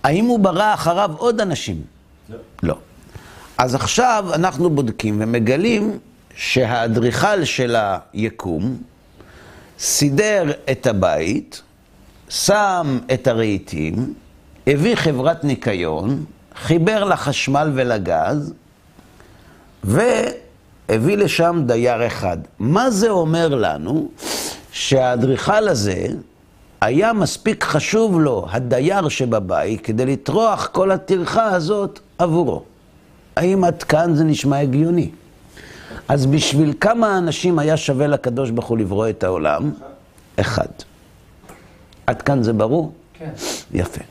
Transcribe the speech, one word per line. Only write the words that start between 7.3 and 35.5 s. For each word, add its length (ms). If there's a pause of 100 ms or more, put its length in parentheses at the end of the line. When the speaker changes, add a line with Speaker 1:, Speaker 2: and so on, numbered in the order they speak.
Speaker 1:
של 320 (380)
היקום 640 (1000)
סידר 720 (200)
את 160
הבית, 760 (680)
שם 720 (140)
את 140
הרהיטים, 880 (540)
הביא 280
חברת 480
ניקיון, 840 (300)
חיבר 480
לחשמל 680
ולגז, 800 (1300)
והביא 1300
לשם 480
דייר 420
אחד. 300 (220)
מה 320
זה 180
אומר 460
לנו? 540 (640)
שהאדריכל 960
הזה 400 (720)
היה 320
מספיק 500
חשוב 560
לו, 300
הדייר 600
שבבית, 720
כדי 240
לטרוח 680
כל 200
הטרחה 540
הזאת 540 (180)
עבורו. 460 (720)
האם 280
עד 200
כאן 320
זה 80
נשמע 340
הגיוני? 520 (960)